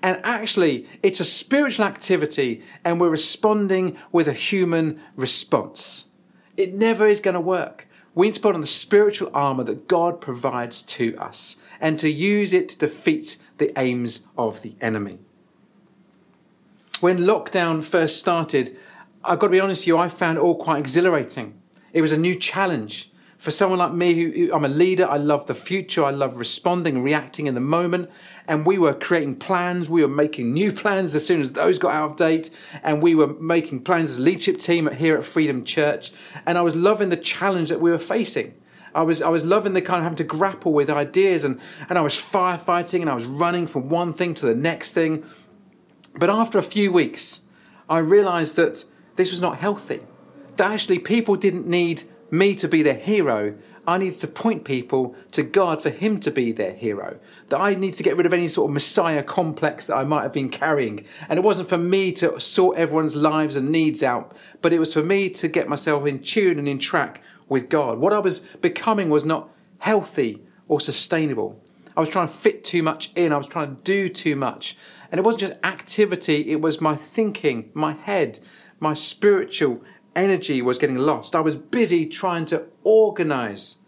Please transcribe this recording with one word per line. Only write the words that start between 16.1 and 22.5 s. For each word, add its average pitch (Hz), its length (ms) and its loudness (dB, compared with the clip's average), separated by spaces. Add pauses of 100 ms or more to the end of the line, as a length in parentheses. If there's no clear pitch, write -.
When 175 200 4
lockdown 175 640 0
first 165 340 2
started, 156 540 0 (520)
I've 170 140 2
gotta 202 140 4
be 185 80 6
honest 190 240 0
with - 40 0
you, 165 120 4
I 175 80 2
found 165 320 0
it - 20 2
all 170 140 4
quite 160 240 -2
exhilarating. 135 800 0 (340)
It 165 80 2
was 156 120 2
a 151 40 2
new 175 180 2
challenge. 180 760 -4 (260)